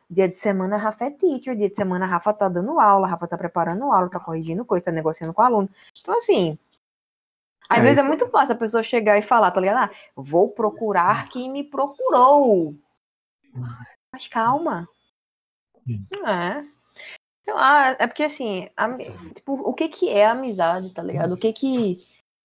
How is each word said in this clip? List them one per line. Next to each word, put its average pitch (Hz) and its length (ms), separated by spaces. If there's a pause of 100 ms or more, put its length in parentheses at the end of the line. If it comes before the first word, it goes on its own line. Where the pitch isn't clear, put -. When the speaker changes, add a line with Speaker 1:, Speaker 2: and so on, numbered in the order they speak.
Speaker 1:
Dia 185 180
de 180 80
semana, 196 420
Rafa 214 280
é 285 60
teacher. 262 440
Dia 202 140
de 196 60
semana, 185 320
Rafa 190 260
tá 208 160
dando 202 300
aula, 196 280
Rafa 175 200
tá 170 100
preparando 175 540
aula, 185 180
tá 180 100
corrigindo 165 460
coisa, 175 200
tá 175 60
negociando 160 420
com 214 80
o 240 40
aluno. 208 240 (300)
Então, 392 180
assim, 196 400 (1120)
às 233 100
Speaker 2:
É, - 20
Speaker 1:
vezes 277 180
é - 20
Speaker 2:
isso 269 60
Speaker 1:
muito 311 200
fácil 262 280
a - 20
pessoa 226 260
chegar 214 340
e 208 40
falar, 208 300
tá 185 100
ligado? 214 300
"Ah, - 40 (200)
vou 151 340
procurar 208 800
quem 254 220
me 285 120
procurou." 269 1120 (1400)
Mas - 160
calma. 240 640 (1000)
Speaker 2:
Hum. 196 240
Speaker 1:
Não 392 160
é. 202 400 (800)
Sei - 80
lá, 269 360 (100)
é 240 80
porque, 294 160
assim, 240 520
a 214 120
mi-, 247 180
Speaker 2:
Sim. - 280
Speaker 1:
tipo, - 200
o 254 200
que 320 160
que 349 200
é 208 160
amizade, 190 680
tá 175 80
ligado? 170 320
O 180 40
que 220 160
que, 233 520 (400)